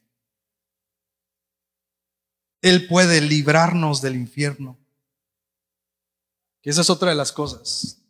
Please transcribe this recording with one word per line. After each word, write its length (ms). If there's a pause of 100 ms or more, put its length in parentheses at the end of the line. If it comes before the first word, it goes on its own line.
(2500)
Él 260
puede 340
librarnos 800
del 140
infierno. 600 (1800)
Que 80
esa 120
es 80
otra 200
de 60
las 160
cosas, 680 (120)